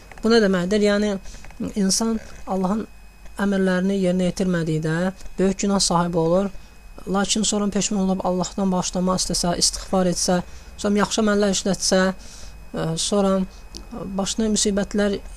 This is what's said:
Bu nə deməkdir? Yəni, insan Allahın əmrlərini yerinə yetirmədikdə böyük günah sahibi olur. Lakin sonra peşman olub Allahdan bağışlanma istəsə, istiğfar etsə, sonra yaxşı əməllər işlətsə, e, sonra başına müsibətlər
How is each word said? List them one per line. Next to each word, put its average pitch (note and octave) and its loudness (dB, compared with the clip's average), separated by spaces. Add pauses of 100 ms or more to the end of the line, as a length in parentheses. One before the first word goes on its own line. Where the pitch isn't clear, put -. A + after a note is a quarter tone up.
(240)
Bu A3 4
nə A#3 6
deməkdir? F#3+ 2
Yəni, G#3 2 (580)
insan A3 2 (280)
Allahın F#3+ -2 (540)
əmrlərini F#3+ 2
yerinə F3+ 2
yetirmədikdə D#3+ 0 (440)
böyük F#3+ 2
günah G3 2
sahibi F3 2
olur. F3 4 (580)
Lakin G3 0
sonra G#3 0
peşman G3 0
olub F#3+ 2
Allahdan F3+ 0
bağışlanma F#3 0
istəsə, F3 0
istiğfar - 2
etsə, F3+ 2 (360)
sonra G#3 2
yaxşı - 0
əməllər G#3 4
işlətsə, - 2
e, - -8 (100)
sonra G3 2 (840)
başına A3 0
müsibətlər G3+ 0 (180)